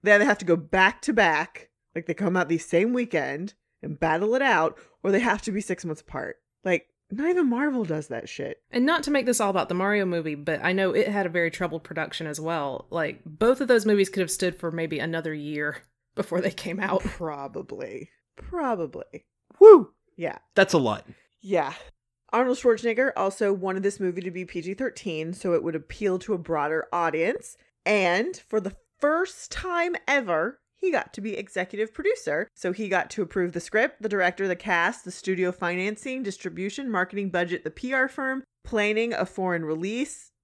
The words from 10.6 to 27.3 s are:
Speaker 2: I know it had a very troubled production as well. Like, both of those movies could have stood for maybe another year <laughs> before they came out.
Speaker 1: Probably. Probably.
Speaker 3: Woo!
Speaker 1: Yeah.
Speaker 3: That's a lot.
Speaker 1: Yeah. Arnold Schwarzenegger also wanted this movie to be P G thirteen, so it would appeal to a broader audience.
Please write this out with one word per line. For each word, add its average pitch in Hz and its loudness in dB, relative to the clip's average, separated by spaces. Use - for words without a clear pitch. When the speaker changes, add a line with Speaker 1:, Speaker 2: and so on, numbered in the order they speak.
Speaker 2:
I 180 2
know 190 2
it - 2
had 202 0
a 170 -4
very 170 0
troubled 160 -6
production 160 -8
as 151 -8
well. 156 -6
Like, 165 -4
both 226 2
of 262 -2
those 233 6
movies 202 4
could 196 -4
have 175 -2
stood 175 -2
for 170 -6
maybe 165 -4
another 160 -4
year 147 -6
<laughs> - -20
before 180 -2
they 185 0
came 190 -8
out. 190 0
Speaker 1:
Probably. 139 -10
Probably. 226 -8
Speaker 3:
Woo! 381 12
Speaker 1:
Yeah. 170 -6
Speaker 3:
That's 196 6
a 170 6
lot. 110 0
Speaker 1:
Yeah. 170 -2
Arnold 254 2
Schwarzenegger 233 2
also 196 0
wanted 190 -2
this 196 -2
movie 180 -2
to 185 -6
be 180 -8
P 170 -8
G 180 -8
thirteen, 170 -6
so 185 -2
it 165 2
would 165 -4
appeal 185 -4
to 214 -4
a 180 -4
broader 156 -4
audience. 165 -2